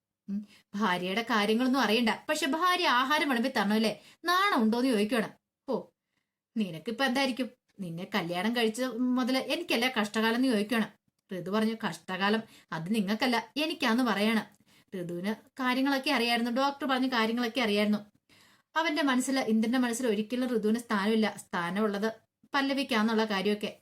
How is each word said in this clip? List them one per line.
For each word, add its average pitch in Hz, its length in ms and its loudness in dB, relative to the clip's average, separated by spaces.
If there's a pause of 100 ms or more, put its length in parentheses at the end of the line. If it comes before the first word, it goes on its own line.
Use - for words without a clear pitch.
(280)
ഉം, 208 180 -6 (280)
ഭാര്യയുടെ 190 480 0
കാര്യങ്ങളൊന്നും 233 580 2
അറിയണ്ട, 220 280 2 (200)
പക്ഷെ 311 180 -2
ഭാര്യ 349 420 2
ആഹാരം 277 400 2
വിളമ്പി 240 200 0
തരണോ 214 260 0
അല്ലേ? 220 260 0 (240)
നാണം 359 380 2
ഉണ്ടോന്ന് 240 280 2
ചോദിക്കണം. 214 420 0 (360)
ഓ, 254 60 -2 (840)
നിനക്കിപ്പോ 214 480 -4
എന്തായിരിക്കും? 262 460 0 (300)
നിന്നെ 175 340 -8
കല്യാണം 185 420 -2
കഴിച്ച 226 260 0
മുതല് 254 560 0
എനിക്കല്ലേ 254 640 -2
കഷ്ടകാലം 220 340 0
എന്ന് 262 140 2
ചോദിക്കണം." 214 420 0 (400)
ഋതു 180 200 -6
പറഞ്ഞു, 220 260 0 (120)
"കഷ്ടകാലം 196 540 -2 (300)
അത് 170 220 -4
നിങ്ങൾക്കല്ല, 226 640 0
എനിക്കാന്ന്" 269 460 0
പറയണം. 214 420 2 (480)
ഋതുവിന് 175 420 -4 (140)
കാര്യങ്ങളൊക്കെ 269 600 0
അറിയായിരുന്നു, 240 400 2
ഡോക്ടർ 277 380 0
പറഞ്ഞ 262 200 0
കാര്യങ്ങളൊക്കെ 233 520 0
അറിയായിരുന്നു. 208 380 2 (760)
അവന്റെ 320 280 0
മനസ്സിൽ, 262 380 2
ഇന്ദ്രന്റെ 226 380 2
മനസ്സിൽ 247 280 0
ഒരിക്കലും 226 420 -2
ഋതുവിന് 220 300 2
സ്ഥാനമില്ല. 214 580 0
സ്ഥാനമുള്ളത് 202 760 -2 (420)
പല്ലവിക്കാന്നുള്ള 254 720 2
കാര്യമൊക്കെ 208 580 -2